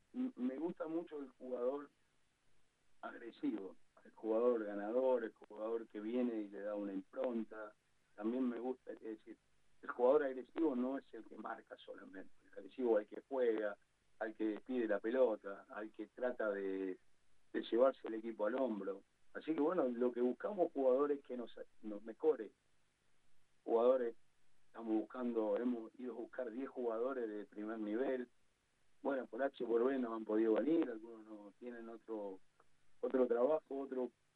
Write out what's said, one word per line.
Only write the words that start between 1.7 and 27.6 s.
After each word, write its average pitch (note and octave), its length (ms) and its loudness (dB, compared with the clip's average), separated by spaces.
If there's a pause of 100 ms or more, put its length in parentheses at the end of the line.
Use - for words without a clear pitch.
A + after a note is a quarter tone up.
agresivo, A2+ 760 -6 (280)
el - 100 -20
jugador A2+ 520 4
ganador, A2+ 580 2
el G#2+ 100 -8 (140)
jugador A2 420 -4
que G#2+ 100 -8
viene A#2 420 0
y G2+ 80 -6
le G2+ 120 -10
da G#2 120 -4
una G2+ 200 -4
impronta. A2 800 -6 (420)
También A#2+ 340 -2
me A#2 100 -4
gusta, B2+ 320 -6
es A2+ 100 -12
decir, A2 360 -12 (440)
el A#2 80 -10
jugador C3+ 340 6
agresivo C3 520 0
no B2+ 220 0
es B2+ 160 -10
el A2 100 -12
que - 140 -16
marca A2 400 -10
solamente, F#2+ 560 -14 (100)
el - 80 -20
agresivo A2 460 2
al G#2 100 2
que G#2+ 220 -12
juega, G#2+ 480 2 (420)
al A2 160 -6
que G#2+ 320 0
pide A#2+ 220 0
la G2+ 100 2
pelota, A2 680 2
al G#2+ 220 -10
que G#2+ 160 -10
trata A#2+ 420 -2
de, F#2+ 500 -2 (540)
de - 100 0
llevarse B2+ 460 4
el A2+ 60 -4
equipo G#2+ 300 -4
al A2 100 0
hombro. G2+ 480 -2 (300)
Así - 200 -4
que C#3+ 80 0
bueno, D#3 260 4
lo B2 240 2
que A#2+ 80 -6
buscamos D#3+ 540 0
jugadores C#3 520 4
que B2+ 120 -8
nos, A#2+ 180 -10 (260)
nos - 220 -8
mejore. A2+ 480 0 (1120)
Jugadores, A#2+ 520 4 (520)
estamos A2+ 280 -2
buscando, A2 600 0
hemos A2+ 420 -2
ido B2+ 140 -6
a A2+ 60 -10
buscar B2 340 -6
diez C3 160 -6
jugadores A#2+ 640 -2
de G#2 160 -6
primer G#2+ 340 -8